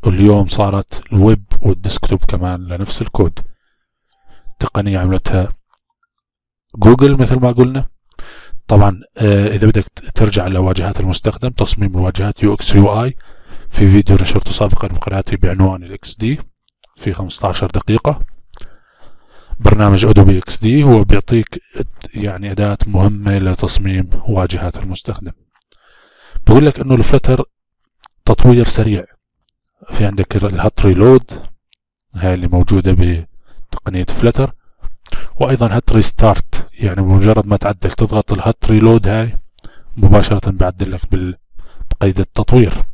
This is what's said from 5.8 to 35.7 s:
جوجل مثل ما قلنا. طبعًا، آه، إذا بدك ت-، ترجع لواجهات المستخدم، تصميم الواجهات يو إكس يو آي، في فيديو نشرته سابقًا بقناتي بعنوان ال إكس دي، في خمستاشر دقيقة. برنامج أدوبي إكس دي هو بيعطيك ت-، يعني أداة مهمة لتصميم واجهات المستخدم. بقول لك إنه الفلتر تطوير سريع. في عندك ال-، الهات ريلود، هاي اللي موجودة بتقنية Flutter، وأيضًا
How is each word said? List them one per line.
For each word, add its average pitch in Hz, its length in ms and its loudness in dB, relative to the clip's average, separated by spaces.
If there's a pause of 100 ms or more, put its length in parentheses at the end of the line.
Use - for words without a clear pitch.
جوجل 127 420 4
مثل 127 180 2
ما 123 160 0
قلنا. 127 380 0 (800)
طبعًا، 101 340 2 (160)
آه، 101 300 0
إذا 104 200 0
بدك 107 200 0
ت-، - 120 -20 (160)
ترجع 101 320 0
لواجهات 92 520 -4
المستخدم، 104 500 -4
تصميم 98 480 -2
الواجهات 95 460 -4
يو 101 100 2
إكس - 220 0
يو 101 280 4
آي، 131 120 -6 (540)
في 98 200 4
فيديو 98 260 4
نشرته 95 360 0
سابقًا - 360 2
بقناتي 95 480 -6
بعنوان 95 480 0
ال 90 100 -18
إكس - 220 -16
دي، 127 240 -6 (560)
في 104 180 -10
خمستاشر 92 540 -6
دقيقة. 113 520 -4 (1400)
برنامج 104 460 4
أدوبي 98 320 6
إكس - 220 -8
دي 123 240 0
هو 117 200 4
بيعطيك 104 460 2
ت-، - 680 -12
يعني 101 360 -10
أداة 101 260 -2 (100)
مهمة 101 500 0
لتصميم 95 720 -2 (180)
واجهات 92 500 -4
المستخدم. 95 540 -10 (1160)
بقول 127 180 6
لك 135 140 -2
إنه 127 160 0
الفلتر 127 480 2 (840)
تطوير 120 400 6
سريع. 107 400 -2 (840)
في 104 140 0
عندك 98 300 -4
ال-، 98 100 0
الهات 98 400 -2
ريلود، 110 380 4 (920)
هاي 90 180 -4
اللي 87 140 -6
موجودة 90 480 2 (760)
بتقنية 92 320 -8
Flutter، - 520 -2 (800)
وأيضًا 120 400 -2